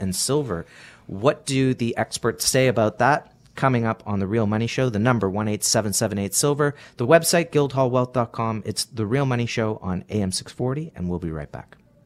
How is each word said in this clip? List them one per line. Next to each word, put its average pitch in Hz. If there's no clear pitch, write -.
and 92
silver? 127
What 120
do 131
the 117
experts -
say 131
about 110
that? 135
Coming 127
up 113
on 104
The 98
Real 110
Money 107
Show, 131
the 104
number 110
one 107
eight 104
seven 107
seven 101
eight 98
silver, 147
the 123
website 165
guildhall 135
wealth 127
dot 120
com. 110
It's -
The 110
Real 135
Money 120
Show 110
on 90
A 107
M 95
six -
forty, 135
and 90
we'll 87
be 87
right 76
back. -